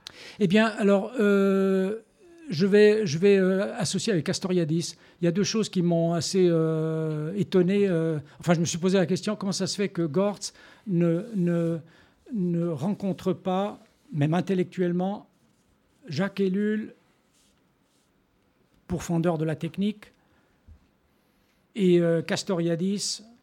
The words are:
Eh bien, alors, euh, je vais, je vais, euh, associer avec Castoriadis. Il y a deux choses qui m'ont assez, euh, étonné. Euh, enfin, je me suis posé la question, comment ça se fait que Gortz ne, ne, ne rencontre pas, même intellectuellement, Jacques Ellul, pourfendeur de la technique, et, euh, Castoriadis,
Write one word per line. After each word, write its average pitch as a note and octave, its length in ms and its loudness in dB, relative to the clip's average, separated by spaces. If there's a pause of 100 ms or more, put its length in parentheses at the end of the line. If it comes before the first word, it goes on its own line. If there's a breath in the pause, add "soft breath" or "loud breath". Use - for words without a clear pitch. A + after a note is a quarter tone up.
(400 loud breath)
Eh G#3 80 4
bien, G#3+ 180 4 (140)
alors, G3+ 400 2
euh, G3 800 2 (520)
je F3+ 160 0
vais, G#3 400 6
je D#3 140 -2
vais, G3+ 180 6
euh, F#3+ 380 0
associer G3 380 -2
avec D#3 120 0
Castoriadis. E3+ 720 -2 (260 soft breath)
Il E3+ 40 2
y - 20 2
a E3+ 40 4
deux F#3 120 0
choses A3 260 -2
qui F3+ 140 0
m'ont E3 300 2
assez, F3+ 360 2
euh, D#3+ 840 -2
étonné. G3 520 2
Euh, E3 300 0 (220 loud breath)
enfin, F3 160 2
je E3 60 2
me E3+ 40 0
suis E3+ 140 -4
posé F#3 180 2
la F3+ 80 2
question, F#3+ 300 -2
comment G3 160 -4
ça F#3+ 160 -4
se - 80 -6
fait G3+ 140 -2
que E3+ 120 -6
Gortz F#3 520 -2 (340 loud breath)
ne, E3+ 380 2 (100)
ne, E3+ 420 0 (560 soft breath)
ne F3 340 -2
rencontre F3+ 680 -4
pas, F#3+ 500 -4 (300)
même D3+ 200 0
intellectuellement, F3+ 920 -2 (800)
Jacques G3 320 -4
Ellul, G#3 540 -2 (1900)
pourfendeur E3 500 -2
de D#3 60 -4
la D#3+ 140 -2
technique, G3 560 -6 (1600 soft breath)
et, F3+ 240 4
euh, E3+ 220 2
Castoriadis, F3 1040 -4 (200)